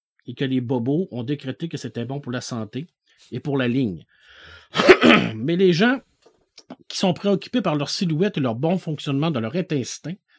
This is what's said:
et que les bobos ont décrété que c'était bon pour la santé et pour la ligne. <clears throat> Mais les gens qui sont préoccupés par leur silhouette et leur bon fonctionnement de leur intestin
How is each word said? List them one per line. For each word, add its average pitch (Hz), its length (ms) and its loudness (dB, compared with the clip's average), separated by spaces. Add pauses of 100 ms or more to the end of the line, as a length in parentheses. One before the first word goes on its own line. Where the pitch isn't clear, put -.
(260)
et 120 80 -12
que 139 100 -4
les 131 160 0
bobos 131 500 0
ont 123 140 -6
décrété 135 440 -6
que 160 80 -8
c'était 120 280 -8
bon 135 160 -8
pour 135 100 -8
la 123 100 -4
santé 123 460 -8 (460)
et - 80 -8
pour 143 180 -2
la 127 80 2
ligne. 120 380 0 (680)
<clears throat> - 600 6
Mais 131 220 -2
les 185 160 6
gens 233 280 2 (880)
qui - 100 -10
sont 185 160 2
préoccupés 202 480 0
par 160 140 0
leur 143 140 -4
silhouette 180 480 0
et - 20 0
leur 123 140 0
bon 160 240 0
fonctionnement 147 520 -2
de 151 80 -2
leur 113 180 -4
intestin 160 580 -4 (240)